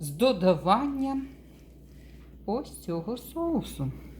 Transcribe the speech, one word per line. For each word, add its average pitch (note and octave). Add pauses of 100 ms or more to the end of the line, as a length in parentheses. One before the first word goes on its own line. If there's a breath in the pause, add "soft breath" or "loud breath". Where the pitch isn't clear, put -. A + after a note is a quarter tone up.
з B3+
додаванням A#3+ (1200 loud breath)
ось A#3+
цього E3+
соусу. C4 (280 loud breath)